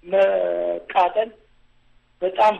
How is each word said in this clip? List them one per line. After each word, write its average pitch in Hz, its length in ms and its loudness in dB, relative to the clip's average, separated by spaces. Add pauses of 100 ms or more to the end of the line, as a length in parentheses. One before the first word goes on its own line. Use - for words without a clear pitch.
መቃጠል 180 1200 0 (920)
በጣም 208 380 0